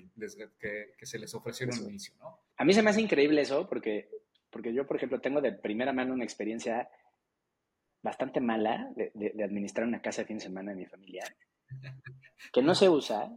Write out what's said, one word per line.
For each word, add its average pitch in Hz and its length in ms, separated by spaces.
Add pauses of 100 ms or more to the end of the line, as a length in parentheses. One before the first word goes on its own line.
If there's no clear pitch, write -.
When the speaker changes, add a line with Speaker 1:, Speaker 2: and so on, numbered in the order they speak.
(160)
Speaker 1:
les, 104 220 (220)
que, 104 380
que - 100
se 113 120
les 104 140
ofreció 117 320
en 123 60
Speaker 2:
Eso. 113 120
Speaker 1:
un 101 60
inicio, - 300
¿no? - 200 (160)
Speaker 2:
A - 100
mí 180 80
se 220 100
me 214 80
hace 208 100
increíble 151 400
eso, 139 260
porque, 107 420 (400)
porque 113 240
yo, 139 140
por 156 100
ejemplo, 131 220
tengo 139 220
de 123 120
primera 117 380
mano 131 220
una 127 100
experiencia 117 640 (1120)
bastante 131 380
mala 117 560
de, - 180
de, 107 220
de 107 80
administrar 101 420
una 117 160
casa 113 200
de 104 60
fin 110 100
de 104 60
semana 95 280
de 95 60
mi 90 80
familia, 92 380 (1300)
que 123 80
no 160 140
se 190 140
usa, 123 480